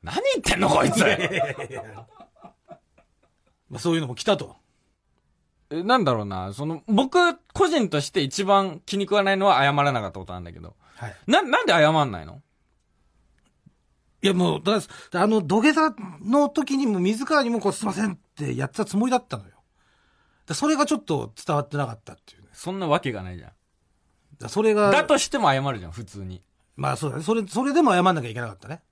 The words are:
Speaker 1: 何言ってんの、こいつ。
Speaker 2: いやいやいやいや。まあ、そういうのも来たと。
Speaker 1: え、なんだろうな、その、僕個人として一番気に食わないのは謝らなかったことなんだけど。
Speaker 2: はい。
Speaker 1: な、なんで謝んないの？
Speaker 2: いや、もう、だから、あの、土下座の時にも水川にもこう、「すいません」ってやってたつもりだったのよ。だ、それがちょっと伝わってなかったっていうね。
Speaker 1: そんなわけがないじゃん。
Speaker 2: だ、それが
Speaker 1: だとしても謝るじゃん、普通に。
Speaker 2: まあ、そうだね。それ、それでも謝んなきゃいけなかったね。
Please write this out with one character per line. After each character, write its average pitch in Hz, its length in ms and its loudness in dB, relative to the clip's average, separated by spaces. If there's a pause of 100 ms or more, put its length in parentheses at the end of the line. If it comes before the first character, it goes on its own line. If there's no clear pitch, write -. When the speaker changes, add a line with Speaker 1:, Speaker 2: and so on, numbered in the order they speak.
Speaker 1:
何 - 140 -8 (180)
言 285 60 -2
っ - 20 -14
て - 140 0
ん 180 40 -2
の、 196 100 2
こ - 140 4
い - 60 2
つ。 - 80 0
Speaker 2:
い - 40 2
や - 160 2
い - 20 -4
や 180 80 -2
い - 40 -4
や 143 340 -4
い - 60 -14
や。 113 340 -14 (1600)
ま 139 80 -14
あ、 - 20 -10
そ 170 140 -2
う - 40 2
い - 20 0
う - 20 0
の 147 60 -4
も 123 80 -8
来 - 100 -10
た 196 120 2
と。 - 200 -12 (1120)
Speaker 1:
え、 165 140 -4
な 247 140 4
ん 202 60 2
だ 135 100 4
ろ 110 80 -2
う 101 40 -6
な、 95 260 -6
そ 135 140 -8
の、 160 220 -6
僕 262 280 4 (380)
個 381 140 4
人 277 200 2
と 147 120 0
し 139 100 -6
て 170 120 0
一 139 220 -4
番 196 420 2
気 196 120 -4
に 202 60 0
食 202 100 -2
わ 208 80 4
な 196 100 2
い 196 40 2
の 190 100 0
は 143 160 4
謝 139 100 4
ら 143 200 2
な 120 80 -2
か 98 80 -6
っ 92 40 -10
た 98 60 -14
こ 92 80 -12
と 90 60 -14
な 90 80 -12
ん 87 40 -14
だ 85 80 -16
け 82 80 -18
ど。 82 140 -20 (220)
Speaker 2:
は 117 120 -14
い。 - 80 -16 (120)
Speaker 1:
な、 330 140 4
な 339 200 0
ん 427 40 -2
で 214 60 4
謝 156 180 6 (140)
ん 127 60 -4
な 87 120 -10
い 73 40 -14
の？ 104 160 -18 (1800)
Speaker 2:
い - 40 2
や、 196 80 4
も 175 240 2
う、 151 40 -10
だ 202 180 0
か - 60 -12 (260)
ら、 175 100 0
あ 202 60 4
の、 220 120 4
土 180 200 2
下 302 120 4
座 311 220 2 (260)
の 285 280 2
時 285 280 -2
に 269 120 0
も 202 100 0
水 220 260 0
川 294 200 2
に 233 60 -2
も 233 100 -2
こ 196 80 0
う、 185 40 0
「す - 120 -6
い - 20 -2
ま 196 60 -2
せ 196 100 -4
ん」 196 120 -2
っ - 40 -16 (160)
て 131 220 -6
や 135 100 -4
っ - 40 -8
て - 80 -12
た 214 60 0
つ 202 120 -4
も 220 100 2
り 254 60 0
だ 247 60 2
っ - 80 -4
た - 120 -10
の 98 80 -14
よ。 - 40 -20 (960)
だ、 156 100 -8
そ 285 100 -2
れ 311 80 2
が 285 120 2
ち 302 80 0
ょ - 40 -2
っ - 60 -10
と 120 280 -4 (140)
伝 160 100 -2
わ 147 60 -2
っ 143 60 -10
て 147 80 -8
な 143 100 -2
か 117 60 -12
っ 113 100 -18
た - 120 -20
っ - 20 -20
て - 180 -20
い - 60 -20
う - 20 -20
ね。 - 100 -20
Speaker 1:
そ - 200 -10
ん 196 80 -6
な 170 80 -4
わ 151 100 2
け 139 140 -4
が 98 100 -8
な 92 80 -10
い 90 80 -14
じ - 60 -18
ゃ - 40 -20
ん。 - 40 -20 (880)
Speaker 2:
だ、 117 80 -12
そ 196 140 -2
れ 220 120 4
が 208 160 4
Speaker 1:
だ 294 140 4
と 294 140 4
し - 100 -2
て 285 100 -4
も 170 140 4
謝 135 80 0 (100)
る 113 80 -6
じ 90 60 -12
ゃ 82 40 -14
ん、 80 40 -14
普 113 120 -12
通 98 200 -14
に。 90 180 -14 (340)
Speaker 2:
ま 135 160 -2
あ、 127 40 -4
そ 156 120 -6
う - 40 -4
だ 135 60 -8
ね。 160 40 -10
そ 180 120 -2
れ、 220 120 -2
そ 247 180 -4
れ 277 80 -2
で 320 100 4
も 247 100 6
謝 180 100 4
ん - 20 2 (100)
な 156 60 -2
き 120 60 -8
ゃ - 20 -10
い 110 60 -10
け 120 60 -8
な 117 80 -6
か 98 60 -12
っ - 40 -20
た - 80 -20
ね。 151 260 -14